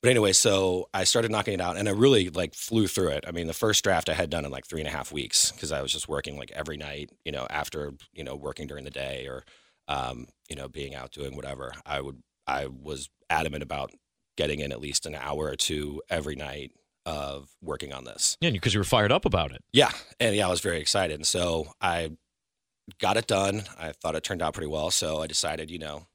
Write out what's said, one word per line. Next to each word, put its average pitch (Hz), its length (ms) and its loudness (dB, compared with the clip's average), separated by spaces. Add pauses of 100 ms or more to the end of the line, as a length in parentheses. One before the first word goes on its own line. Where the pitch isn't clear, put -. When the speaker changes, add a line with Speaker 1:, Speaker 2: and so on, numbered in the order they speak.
Speaker 1:
but 120 60 6
anyway, 110 240 6
so 95 600 4
I 95 100 2
started 117 260 4
knocking 107 220 0
it 92 80 -2
out 87 160 -2
and 101 100 0
I 104 60 2
really, 104 380 8
like, 80 240 -4
flew 113 320 2
through 90 220 2
it. 73 200 -2
I 85 40 -6
mean, 85 160 -2
the 82 40 -4
first 107 320 2
draft 90 240 4
I 82 60 2
had 82 160 0
done 76 160 -2
in, 71 40 -6
like, 67 160 -10
three 80 140 -6
and 73 80 -4
a - 20 -4
half 71 220 -6
weeks - 400 2
'cause 76 200 -6
I 69 100 -2
was 67 100 -2
just - 160 -4
working, 71 300 -4
like, 65 140 -12
every 78 260 -6
night, 73 320 -10 (120)
you - 100 -8
know, 65 180 -6
after, 76 420 -4 (220)
you 80 100 -10
know, 67 100 -8
working 71 320 -8
during 71 180 -10
the 69 60 -12
day 67 360 -6
or, 64 180 -10 (440)
um, 64 380 -4 (220)
you - 80 -6
know, 67 120 -8
being 69 260 -10
out 64 180 -12
doing 71 240 -8
whatever. 65 380 -10 (100)
I 71 160 -4
would, 67 220 -10 (240)
I 69 220 -2
was 67 420 -10 (180)
adamant 78 340 0
about 73 300 -6 (460)
getting 76 220 0
in 71 120 -4
at 60 80 -8
least 71 240 -4
an 76 100 -8
hour 73 340 -4
or 67 80 -4
two 73 520 -2
every 78 260 -2
night 69 380 -10 (320)
of 71 460 -6 (100)
working 73 320 -8
on 65 120 -12
this. - 360 -2
Speaker 2:
Yeah, 165 80 2
and 131 80 2
you, 92 40 -2
'cause 107 120 2
you 104 80 4
were 95 40 2
fired 107 280 6
up 165 140 4
about 80 260 2
it. - 180 -16
Speaker 1:
Yeah. 131 220 6 (260)
And 113 160 2
yeah, 101 120 2
I 90 40 4
was 87 120 2
very 87 180 0
excited. 78 360 2
And 76 100 -4
so 85 520 0
I 85 340 0 (840)
got 104 200 2
it 117 80 -2
done. 98 380 2 (140)
I 80 140 -8
thought 80 240 -4
it 80 80 -4
turned 90 180 -4
out 78 120 0
pretty 78 140 -6
well. 78 220 0
So 78 300 0
I 80 60 -2
decided, 78 440 -2
you 87 80 -10
know 76 360 -12